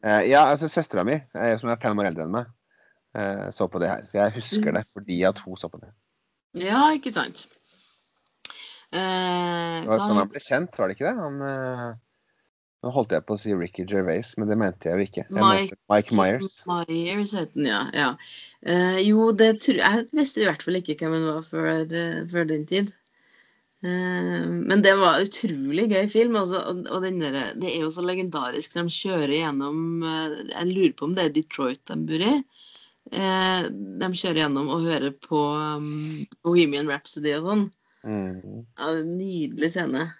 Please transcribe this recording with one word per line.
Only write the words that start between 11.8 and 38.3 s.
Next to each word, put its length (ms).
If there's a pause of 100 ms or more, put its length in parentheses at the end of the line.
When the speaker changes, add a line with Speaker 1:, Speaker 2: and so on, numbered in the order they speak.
Speaker 1:
nå 100
holdt 220
jeg 100
på 80
å 60
si 140
Ricky 300
Gervais, 540
men 100
det 100
mente 300
jeg 100
jo 80
ikke. 200
Jeg 120
Speaker 2:
Mike 400
Speaker 1:
mente 0 (120)
Mike 240
Myers. 380 (140)
Speaker 2:
Myers 680
het 220
den, 120
ja. 140 (120)
Ja. 180 (520)
Eh, 440
jo, 260
det 280
tro-, 180
jeg 340
visste 300
i 40
hvert 160
fall 160
ikke 200
hvem 140
han 220
var 80
før, 400
eh, 440
før 200
den 200
tid. 260 (880)
Eh, 640
men 360
det 140
var 240
utrolig 720
gøy 180
film, 280
altså, 280
og, 220
og 160
den 180
der, 160 (180)
det 200
er 80
jo 80
så 160
legendarisk. 680
De 120
kjører 480
gjennom, 460 (220)
eh, 340 (100)
jeg 240
lurer 240
på 100
om 100
det 120
er 80
Detroit 500
de 120 (100)
bor 160
i. 140 (760)
Eh, 540
de 420
kjører 340
gjennom 280
og 160
hører 260
på, 300 (340)
um, 460 (200)
Bohemian 460
Rhapsody 460
og 160
sånn. 160 (380)
Speaker 1:
Mhm. 600 (140)